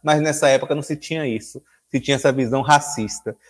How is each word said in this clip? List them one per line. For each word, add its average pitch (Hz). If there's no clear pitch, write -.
Mas 151
nessa 151
época 135
não 147
se 147
tinha 156
isso. -
Se 135
tinha 139
essa 135
visão 131
racista. 120